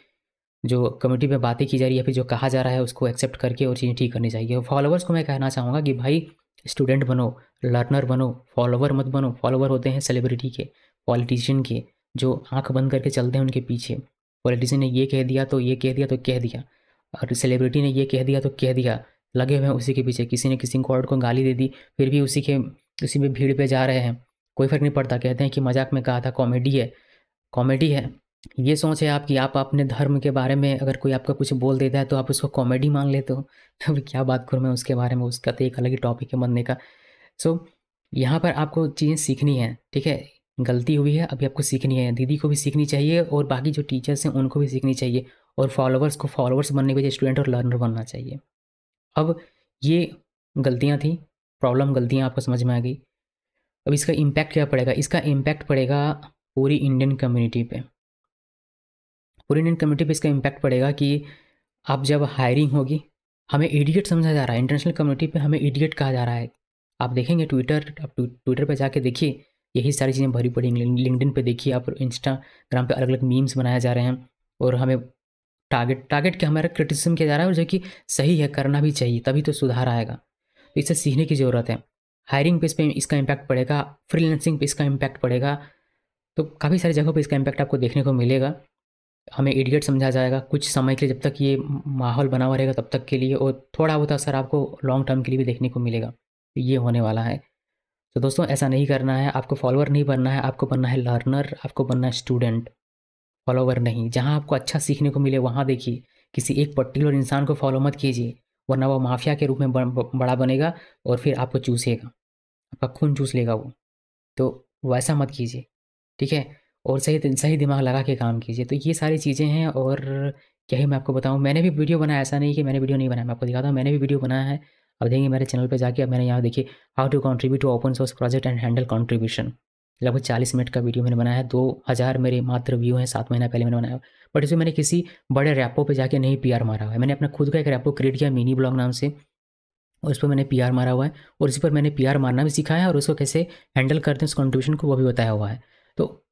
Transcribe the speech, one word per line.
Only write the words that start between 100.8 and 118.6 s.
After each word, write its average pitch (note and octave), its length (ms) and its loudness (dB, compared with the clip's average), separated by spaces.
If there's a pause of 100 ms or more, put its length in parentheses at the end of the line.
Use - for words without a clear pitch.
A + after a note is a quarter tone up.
है B2 80 0
लर्नर, C3 680 0
आपको C#3+ 200 -4
बनना B2+ 220 0
है B2 60 0
स्टूडेंट, A#2 580 -2 (760)
फॉलोअर B2+ 320 2
नहीं। A#2 320 -2
जहाँ C3 260 0
आपको D3 180 -2
अच्छा C3+ 240 -2
सीखने C#3+ 320 0
को C#3 100 -2
मिले C3+ 180 2
वहाँ B2+ 280 0
देखिए, B2 360 -2 (320)
किसी C3+ 200 -2
एक C#3+ 220 0
पर्टिकुलर C#3 380 0
इंसान C#3 300 0
को D3+ 100 0
फॉलो C3+ 260 0
मत C#3 160 0
कीजिए, A#2+ 420 -2 (320)
वरना C3 180 2
वो C3+ 100 2
माफिया B2+ 360 0
के D3 120 -2
रूप C3 120 0
में C3+ 140 0
ब-, C3 60 2
ब-, B2 360 -2
बड़ा B2+ 200 2
बनेगा C3 400 0 (320)
और B2 120 0
फिर C3+ 160 0
आपको B2+ 240 -4
चूसेगा, A#2+ 480 -2 (680)
आपका - 120 -4
खून C#3+ 280 0
चूस C#3 200 -2
लेगा A#2 200 0
वो। A2+ 180 -8 (640)
तो C3 320 -2 (160)
वैसा B2+ 300 0
मत C#3 160 0
कीजिए, B2 360 -8 (520)
ठीक C#3 140 -2
है? C#3+ 240 -4 (300)
और C3+ 140 0
सही, D3+ 360 0
सही D#3 200 2
दिमाग C#3 240 2
लगा C3 220 0
के C3 140 -2
काम A#2 240 -2
कीजिए। A#2 240 -6